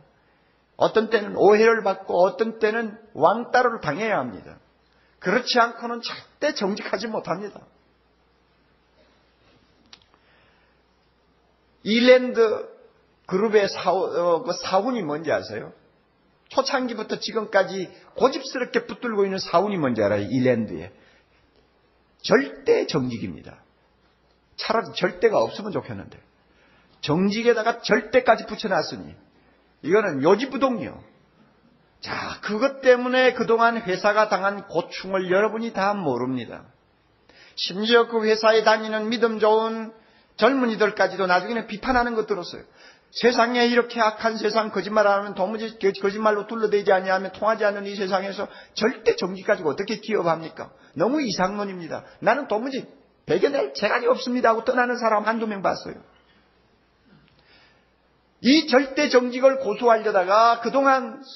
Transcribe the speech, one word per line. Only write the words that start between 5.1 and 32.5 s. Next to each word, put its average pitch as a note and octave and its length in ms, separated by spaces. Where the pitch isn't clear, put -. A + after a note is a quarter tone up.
그렇지 B3 400
않고는 A#3 440
절대 - 520
정직하지 G3+ 540
못합니다. G3 520
일랜드 A#3 840
그룹의 G3+ 420
사원, F3+ 480
어, E3+ 260
그 E3+ 100
사훈이 G3+ 500
뭔지 D3 300
아세요? G#2+ 400
초창기부터 A#3+ 720
지금까지 G3 720
고집스럽게 B3 720
붙들고 A3 380
있는 F#3+ 140
사운이 F#3+ 380
뭔지 B2 260
알아요? G2+ 260
이 B2+ 120
랜드에. G#2+ 520
절대 - 640
정직입니다. A2 720
차라리 G#3+ 380
절대가 G3+ 440
없으면 F3 340
좋겠는데. G#2+ 480
정직에다가 G#3+ 800
절대까지 A3+ 640
붙여놨으니 D3+ 680
이거는 E3+ 400
요지부동이요. A#3 800
자, - 420
그것 B3+ 380